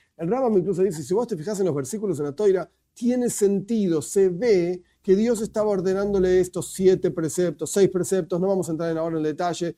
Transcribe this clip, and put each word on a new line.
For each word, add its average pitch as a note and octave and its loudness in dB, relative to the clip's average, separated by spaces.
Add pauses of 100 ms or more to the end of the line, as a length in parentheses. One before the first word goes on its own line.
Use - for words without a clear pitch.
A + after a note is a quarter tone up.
(180)
El E3 -6
Rambam A#3 2
incluso F3+ 0
dice, E3 -2
si C#3+ -4
vos A#3 0
te A#3 -6
fijás F#3 -6
en G3 0
los D#3 0
versículos E3 -4
en D3 -4
la C#3+ -6
Toira, F#3+ 0 (220)
tiene B3 0
sentido, G3 0
se G3 2
ve F3+ 0 (180)
que F#3+ 4
Dios A3 2
estaba G#3+ -2
ordenándole F#3+ 2
estos F3+ -4
siete F#3 4
preceptos, D#3+ -4
seis G3 4
preceptos, F#3 -2
no F#3 0
vamos F#3+ 0
a E3+ -4
entrar E3 -4
en E3 -2
ahora E3 -2
en D3+ -2
el D3+ -2
detalle, E3+ -4